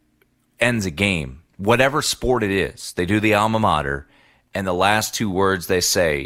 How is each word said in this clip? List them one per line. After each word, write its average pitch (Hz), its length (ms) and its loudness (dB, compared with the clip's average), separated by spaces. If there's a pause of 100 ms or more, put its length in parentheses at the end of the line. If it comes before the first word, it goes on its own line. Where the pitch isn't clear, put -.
(600)
ends 117 240 2
a 92 60 -4
game, 76 500 -4 (160)
whatever 131 460 2
sport - 400 -2
it 101 80 0
is, - 420 -4
they 90 140 -4
do 104 140 0
the 107 120 2
alma 110 260 2
mater, 73 480 0 (460)
and 98 140 -4
the 92 80 -2
last 104 400 0
two 107 160 -4
words 95 360 0
they 92 160 0
say 78 440 0